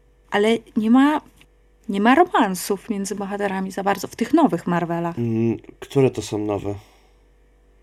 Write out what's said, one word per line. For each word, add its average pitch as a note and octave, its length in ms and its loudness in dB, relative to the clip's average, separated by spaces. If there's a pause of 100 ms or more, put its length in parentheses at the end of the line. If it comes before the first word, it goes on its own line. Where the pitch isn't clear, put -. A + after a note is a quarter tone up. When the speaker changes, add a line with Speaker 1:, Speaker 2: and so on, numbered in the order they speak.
(320)
Speaker 1:
ale G#3+ 260 2 (200)
nie A3 140 0
ma, C#4 300 4 (680)
nie G3 120 -4
ma A#3+ 140 4
romansów G3 760 0
między G3 260 -6
bohaterami G3 560 -6
za G3 120 -6
bardzo G3+ 240 -2
w - 80 -20
tych - 180 -2
nowych G#3+ 340 4
Marvelach. E3+ 520 -2
Speaker 2:
Mm, A2+ 380 0 (220)
które C3+ 300 2
to A2 120 -4
są G#2 160 -6
nowe? G2+ 380 -4 (1080)